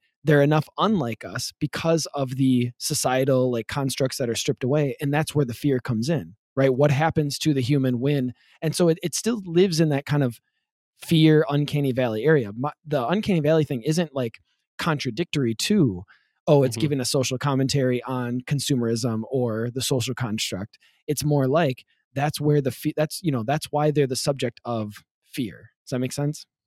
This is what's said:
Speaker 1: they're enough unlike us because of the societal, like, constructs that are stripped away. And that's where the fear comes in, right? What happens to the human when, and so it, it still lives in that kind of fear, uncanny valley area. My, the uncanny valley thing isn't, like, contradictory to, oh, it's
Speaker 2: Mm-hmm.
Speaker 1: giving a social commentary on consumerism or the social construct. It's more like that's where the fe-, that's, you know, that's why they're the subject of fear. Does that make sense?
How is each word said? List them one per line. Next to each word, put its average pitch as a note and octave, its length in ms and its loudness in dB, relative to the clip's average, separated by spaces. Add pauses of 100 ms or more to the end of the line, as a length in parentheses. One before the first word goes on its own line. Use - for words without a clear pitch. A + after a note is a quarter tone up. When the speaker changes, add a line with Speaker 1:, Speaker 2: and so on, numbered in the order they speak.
(240)
Speaker 1:
they're D3 180 6
enough D3+ 260 2 (100)
unlike D#3 460 0
us G#2+ 360 -8
because E3 540 0
of C3+ 220 -4
the B2+ 420 2
societal, C3 760 0
like, A2+ 160 -4
constructs C3+ 500 -2
that A#2+ 120 -2
are A2+ 60 -2
stripped - 280 -4
away. C#3 360 0
And C#3+ 140 -2
that's D3+ 200 -2
where D3 100 2
the A#2 100 -4
fear C3 260 0
comes A#2 300 -2
in, F#2+ 260 -4 (200)
right? C3+ 180 4
What C#3+ 180 4
happens D3 480 0
to D#3 140 2
the C3+ 80 2
human C3 380 2
when, C3 340 -2 (280)
and D#3+ 120 -2
so F3 140 4
it, E3 140 2
it F3 120 -4
still A3 320 -2
lives E3+ 340 4
in D#3+ 100 4
that C#3 160 -2
kind D3 180 0
of A#2+ 160 -4 (600)
fear, D#3 500 6
uncanny C#3+ 420 0
valley A#2 320 0
area. C3+ 320 4
My, C#3 160 -4 (140)
the C#3+ 220 -2
uncanny F#3+ 320 0
valley D#3 240 4
thing B2+ 180 -4
isn't, D#3 320 -2
like, B2 260 -6 (380)
contradictory C3+ 760 -2
to, B2 480 2 (440)
oh, C#3+ 160 6
it's B2 120 -2
Speaker 2:
Mm-hmm. B2+ 80 -2
Speaker 1:
giving C#3+ 160 -2
a A#2+ 60 -4
social B2+ 320 0
commentary C3 640 0
on B2 380 -6
consumerism A#2+ 880 -2
or A#2+ 420 -2
the C3 100 -6
social B2+ 320 -2
construct. G#2+ 640 -6 (300)
It's D3 160 -4
more C#3+ 240 2
like C#3+ 360 0 (300)
that's D3 260 -4
where D3 220 2
the C3 100 -2
fe-, - 240 -6
that's, D3+ 260 -4
you E3 100 -2
know, A#2 120 -2
that's C#3 280 -4
why D3+ 200 2
they're C#3+ 160 2
the B2+ 80 -4
subject C3 480 -4
of A2 400 -6 (220)
fear. F#2+ 440 -10 (160)
Does - 60 -18
that B2+ 80 -2
make B2+ 120 -4
sense? D3 340 -4 (200)